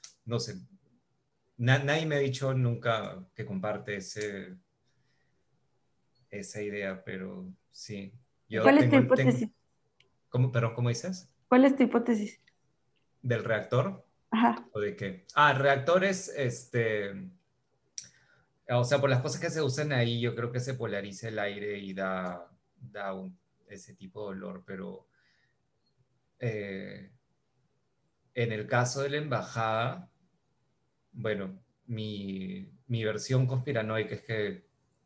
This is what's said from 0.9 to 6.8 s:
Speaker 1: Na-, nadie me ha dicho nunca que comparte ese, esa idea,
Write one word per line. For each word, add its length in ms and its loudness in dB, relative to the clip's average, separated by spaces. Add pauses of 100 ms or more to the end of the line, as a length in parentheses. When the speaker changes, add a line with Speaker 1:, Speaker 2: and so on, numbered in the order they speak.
Speaker 1:
Na-, 280 4
nadie 220 2
me 100 0
ha 40 4
dicho 340 0
nunca 720 0 (100)
que 100 -10
comparte 520 -6
ese, 600 -8 (1700)
esa 320 -10
idea, 420 -6